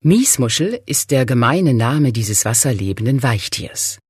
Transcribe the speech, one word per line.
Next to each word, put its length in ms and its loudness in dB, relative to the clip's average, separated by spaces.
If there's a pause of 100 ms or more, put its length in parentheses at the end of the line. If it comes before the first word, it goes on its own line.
Miesmuschel 800 0
ist 240 -4
der 160 2
gemeine 480 2
Name 380 2
dieses 340 -2
wasserlebenden 760 0
Weichtiers. 760 -4 (120)